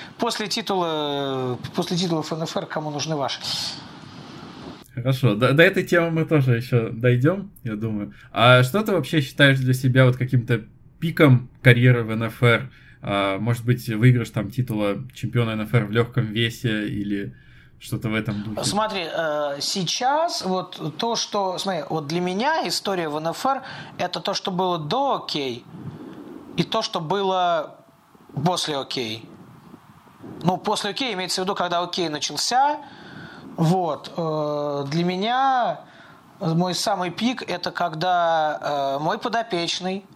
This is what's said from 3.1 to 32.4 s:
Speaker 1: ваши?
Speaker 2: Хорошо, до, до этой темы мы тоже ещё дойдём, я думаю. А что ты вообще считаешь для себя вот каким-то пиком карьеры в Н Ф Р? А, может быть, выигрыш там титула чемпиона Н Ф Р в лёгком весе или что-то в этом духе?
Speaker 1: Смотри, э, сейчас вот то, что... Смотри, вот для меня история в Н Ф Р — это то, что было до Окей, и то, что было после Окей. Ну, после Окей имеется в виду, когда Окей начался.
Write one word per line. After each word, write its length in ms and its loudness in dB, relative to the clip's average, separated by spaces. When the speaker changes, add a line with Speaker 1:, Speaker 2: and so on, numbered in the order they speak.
Speaker 1:
ваши? 240 -4
Speaker 2:
Хорошо, 420 2
до, 180 4
до 100 8
этой 220 4
темы 260 2
мы 140 2
тоже 320 4
ещё 340 0
дойдём, 600 2
я 140 -4
думаю. 360 -4
А 300 8
что 200 2
ты 80 0
вообще 300 2
считаешь 380 4
для 140 2
себя 320 4
вот 120 4
каким-то 460 0
пиком 500 6
карьеры 420 8
в 80 -4
Н 120 0
Ф 200 -2
Р? 260 4
А, 380 0
может 260 -2
быть, 220 0
выигрыш 440 4
там 200 -4
титула 460 0
чемпиона 380 -2
Н 100 -2
Ф 120 -4
Р 120 4
в 60 -6
лёгком 340 0
весе 640 -2
или 440 -4
что-то 300 -6
в 40 -2
этом 300 -2
духе? 220 -6
Speaker 1:
Смотри, 440 -2
э, 520 -2
сейчас 840 0
вот 540 -4
то, 180 -2
что... 440 -2
Смотри, 300 -4
вот 180 -4
для 120 -2
меня 480 0
история 400 -2
в 80 -4
Н 120 -4
Ф 180 -6
Р — 160 0
это 220 -4
то, 140 -4
что 180 -4
было 280 0
до 440 0
Окей, 400 -4
и 60 2
то, 180 0
что 180 -6
было 800 0
после 320 0
Окей. 460 -6
Ну, 140 2
после 340 -2
Окей 220 -4
имеется 280 -4
в 40 -2
виду, 100 -2
когда 260 0
Окей 280 -4
начался. 680 0